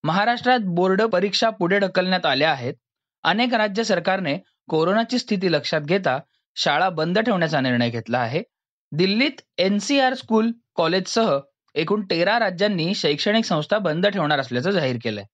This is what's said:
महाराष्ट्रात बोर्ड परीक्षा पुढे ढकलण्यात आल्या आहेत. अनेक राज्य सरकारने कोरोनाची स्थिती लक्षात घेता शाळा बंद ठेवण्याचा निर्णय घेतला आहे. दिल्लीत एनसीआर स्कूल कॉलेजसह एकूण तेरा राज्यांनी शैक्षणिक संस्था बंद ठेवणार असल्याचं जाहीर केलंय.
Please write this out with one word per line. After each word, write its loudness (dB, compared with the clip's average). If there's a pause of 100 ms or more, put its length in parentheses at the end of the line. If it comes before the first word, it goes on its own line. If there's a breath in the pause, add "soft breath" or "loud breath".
महाराष्ट्रात 2
बोर्ड 2
परीक्षा 0
पुढे 0
ढकलण्यात 0
आल्या 2
आहेत. -4 (500)
अनेक 0
राज्य 0
सरकारने 0 (320)
कोरोनाची 0
स्थिती -2
लक्षात 0
घेता 0 (360)
शाळा 0
बंद -2
ठेवण्याचा 0
निर्णय 0
घेतला -4
आहे. -4 (480)
दिल्लीत 0 (160)
एनसीआर 2
स्कूल 0 (240)
कॉलेजसह 0 (360)
एकूण -2
तेरा 2
राज्यांनी 0
शैक्षणिक 0
संस्था 0
बंद 0
ठेवणार 0
असल्याचं -2
जाहीर 0
केलंय. -6 (100)